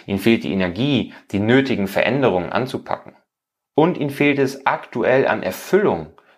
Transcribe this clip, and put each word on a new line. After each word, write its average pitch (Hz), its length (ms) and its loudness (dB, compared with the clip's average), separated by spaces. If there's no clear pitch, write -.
Ihnen 98 140 -2
fehlt 117 240 2
die - 100 -4
Energie, 98 600 -2
die 98 80 -2
nötigen 117 480 2
Veränderungen 98 640 0
anzupacken. - 640 -6
Und 165 220 2
ihnen 143 140 -4
fehlt 143 280 2
es 135 260 -2
aktuell 127 640 0
an - 160 -2
Erfüllung, 117 680 -2